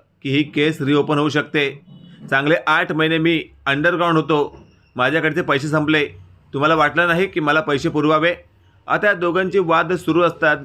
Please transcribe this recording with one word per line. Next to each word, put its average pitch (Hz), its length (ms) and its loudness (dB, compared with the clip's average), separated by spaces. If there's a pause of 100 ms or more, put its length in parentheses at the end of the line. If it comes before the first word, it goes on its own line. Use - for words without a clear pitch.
(220)
की 139 80 -6
ही 143 120 0
केस 151 400 -2
रिओपन 143 360 2
होऊ 151 100 0
शकते. 143 560 -4 (460)
चांगले 143 240 2 (120)
आठ 170 260 0
महिने 160 260 0
मी 160 240 0 (240)
अंडरग्राऊंड 165 500 0
होतो, 156 420 0 (380)
माझ्याकडचे 151 460 0
पैसे 143 260 -2
संपले, 151 380 0 (480)
तुम्हाला 151 200 2
वाटलं 151 320 2
नाही 175 200 0
की 190 140 -6
मला 151 200 2
पैसे 147 280 -2
पुरवावे?" 156 460 2 (520)
आता 165 200 0
या 208 60 2
दोघांचे 175 460 0
वाद 165 340 0
सुरू 170 300 0
असतात. 160 420 2